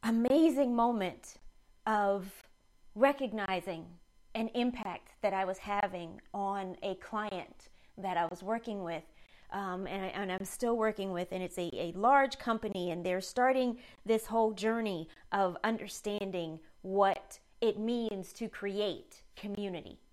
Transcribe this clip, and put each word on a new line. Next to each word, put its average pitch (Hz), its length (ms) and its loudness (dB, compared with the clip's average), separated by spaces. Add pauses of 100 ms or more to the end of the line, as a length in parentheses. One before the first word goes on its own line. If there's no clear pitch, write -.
amazing 254 720 6
moment 233 580 0 (500)
of 202 480 2 (600)
recognizing 202 920 0 (500)
an 226 180 0
impact 240 680 -2
that 196 140 2
I 190 100 2
was 185 140 -2
having 185 640 -4 (120)
on 196 480 -4
a 190 140 -4
client - 760 -8 (280)
that 185 180 -2
I 170 100 2
was - 160 -8
working 214 420 -4
with, 165 200 -6 (460)
um, 190 360 -4
and 190 200 -4
I, - 20 -4
and 190 240 -4
I'm 190 120 -4
still 233 320 0
working 214 360 0
with, 180 180 -2
and 185 120 -4
it's 180 160 -6
a, 175 160 -2
a 170 180 -4
large 254 460 4
company, 202 520 -2
and 170 140 -4
they're 185 160 2
starting 247 580 2 (280)
this 220 200 2
whole 220 260 2
journey 202 560 -2 (220)
of 190 320 2
understanding 202 960 -4 (220)
what 196 580 2 (220)
it 226 180 2
means 220 540 -2
to 226 160 -6
create 202 760 -4 (140)
community. 202 640 -6 (140)